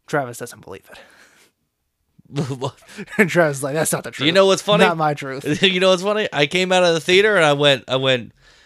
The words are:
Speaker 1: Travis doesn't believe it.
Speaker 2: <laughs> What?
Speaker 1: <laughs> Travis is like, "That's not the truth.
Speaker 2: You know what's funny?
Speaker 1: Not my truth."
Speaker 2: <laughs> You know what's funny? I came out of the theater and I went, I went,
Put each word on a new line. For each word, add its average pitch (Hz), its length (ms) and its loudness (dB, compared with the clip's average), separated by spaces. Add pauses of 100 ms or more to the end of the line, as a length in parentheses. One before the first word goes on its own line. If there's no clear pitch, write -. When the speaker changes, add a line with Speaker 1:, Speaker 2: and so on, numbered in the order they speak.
Speaker 1:
Travis 131 320 -6
doesn't 113 240 -16
believe - 280 -18
it. - 80 -20 (1300)
Speaker 2:
<laughs> 139 300 -6
What? 127 160 -8 (420)
Speaker 1:
<laughs> 214 120 4
Travis 151 280 2
is 131 60 -8
like, 139 120 -6
"That's 156 180 -2
not 139 100 -6
the 120 80 -12
truth. 131 140 -4
Speaker 2:
You 165 80 2
know 196 140 6
what's 190 140 2
funny? 196 240 2
Speaker 1:
Not 170 120 0
my 156 160 0
truth." 139 480 -6
Speaker 2:
<laughs> - 20 0
You 185 160 2
know 185 120 4
what's 180 120 0
funny? 208 300 -2
I 147 140 0
came 185 260 -2
out 180 100 4
of 175 100 4
the 165 60 0
theater 196 380 2
and 165 80 4
I 147 80 4
went, 143 340 0
I 127 80 -4
went, 131 380 -2 (320)